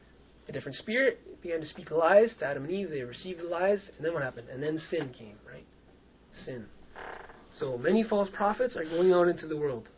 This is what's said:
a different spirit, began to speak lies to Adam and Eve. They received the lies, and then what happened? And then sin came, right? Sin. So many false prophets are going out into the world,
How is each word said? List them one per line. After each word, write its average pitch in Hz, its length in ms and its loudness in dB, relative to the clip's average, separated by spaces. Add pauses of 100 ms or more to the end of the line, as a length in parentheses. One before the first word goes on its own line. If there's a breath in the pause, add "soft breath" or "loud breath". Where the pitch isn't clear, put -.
(480 soft breath)
a - 40 -14
different 139 260 -10
spirit, - 640 -2
began 165 200 -4
to 156 40 -8
speak - 240 -16
lies 180 460 6
to - 100 -6
Adam 139 200 -4
and 165 80 -6
Eve. 190 180 -4
They 143 100 -4
received 170 380 -10
the 170 60 -8
lies, 185 500 0
and 147 100 -10
then 165 80 0
what 156 80 -2
happened? 120 280 -8
And 131 120 -10
then 156 160 -2 (140)
sin 151 180 -2
came, 110 380 -18
right? 139 180 -20 (800)
Sin. 120 220 -10 (920)
So 131 180 -4
many 185 260 4
false 202 260 0
prophets 208 460 0
are 170 80 -6
going 170 280 4
out 175 160 8
into 170 200 -2
the 156 100 -4
world, 135 400 -4